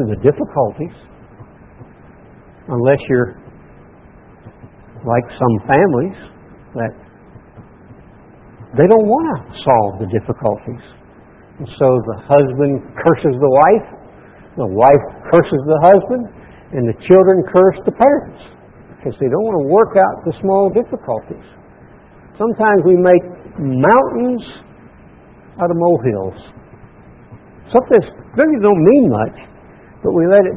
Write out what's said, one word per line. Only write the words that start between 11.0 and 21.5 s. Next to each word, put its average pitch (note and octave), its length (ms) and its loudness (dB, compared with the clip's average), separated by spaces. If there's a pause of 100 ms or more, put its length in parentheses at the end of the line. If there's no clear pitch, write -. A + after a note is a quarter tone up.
And C3 60 -14 (100)
so C#3 80 0
the A#2 400 -2
husband C#3 560 0 (160)
curses E3 400 0
the C3+ 140 0 (100)
wife, G3+ 260 2 (680)
the A#2 120 -6
wife B2 360 4 (240)
curses D#3+ 400 0
the D#3 120 0 (120)
husband, A#3+ 320 0 (480)
and B2 160 -4
the A2 160 -6
children F#3 480 4
curse F#3 320 2
the - 80 -2
parents, - 480 -2 (560)
because A#2 240 -10
they C3+ 80 -2
don't E3 160 -2
want G3+ 160 -4
to C#3 80 -4
work G3+ 280 2
out F#3+ 280 0
the E3 160 -6
small F#3+ 320 0
difficulties. G3+ 720 -8 (960)